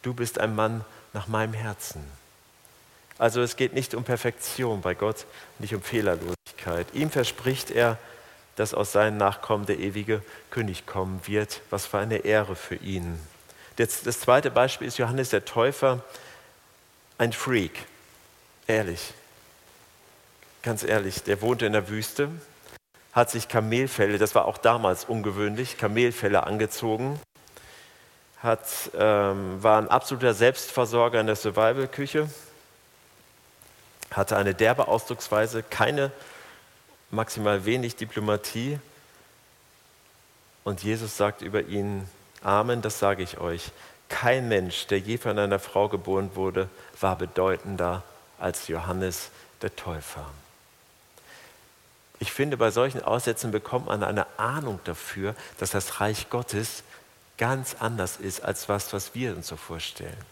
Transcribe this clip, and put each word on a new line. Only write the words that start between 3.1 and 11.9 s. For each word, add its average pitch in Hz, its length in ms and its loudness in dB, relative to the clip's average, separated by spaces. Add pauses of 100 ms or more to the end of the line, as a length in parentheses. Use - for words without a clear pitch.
Also 117 220 4
es 120 160 0
geht 131 160 0
nicht 127 220 -2
um 120 100 -4
Perfektion 117 760 -2
bei 90 140 -2
Gott, 104 320 -2 (320)
nicht 104 160 -6
um 95 80 -4
Fehlerlosigkeit. 87 1080 -2
Ihm 151 180 0
verspricht 131 600 -2
er, 117 280 4 (580)
dass 104 180 0
aus - 180 0
seinen 107 240 4
Nachkommen 101 480 0
der 95 140 0
ewige 101 440 -2 (280)
König 107 360 -4
kommen 95 400 -4
wird. 104 440 -2
Was 101 160 -4
für 104 120 -2